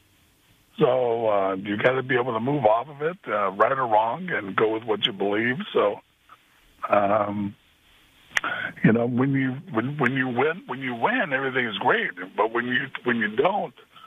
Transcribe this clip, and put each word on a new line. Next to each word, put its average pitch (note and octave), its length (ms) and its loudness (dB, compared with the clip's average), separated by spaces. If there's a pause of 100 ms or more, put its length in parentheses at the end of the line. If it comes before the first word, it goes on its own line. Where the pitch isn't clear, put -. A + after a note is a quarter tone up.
(800)
So, A#2+ 500 2
uh, G2 260 2
you G#2 240 -4
gotta B2+ 240 2
be B2+ 120 -2
able B2 200 0
to A2 60 -2
move C3+ 260 2
off A#2 220 4
of C#3+ 120 -14
it, E3+ 160 -4 (100)
uh, G#2 260 0
right G#2+ 200 2
or C3+ 140 0
wrong, A#2 440 0
and G2 240 -4
go A2 200 2
with A2+ 100 -4
what G#2+ 220 0
you A#2+ 60 -2
believe. G#2 440 0 (160)
So, G#2 280 2 (880)
um, G#2 680 0 (1300)
you A2+ 80 8
know, A#2 120 2
when B2+ 280 2
you, C3 240 0 (160)
when, C3 260 -2
when B2+ 140 2
you C3 160 -2
win, D3 400 -2
when B2+ 100 -8
you C3 160 -6
win, F#3 380 -2
everything C3 340 -2
is G#2 120 -6
great. F3+ 340 0 (240)
But A2 160 0
when A#2+ 140 -2
you, B2 200 -2 (160)
when A#2+ 140 0
you G#2+ 180 -2
don't, D#3+ 400 0 (320)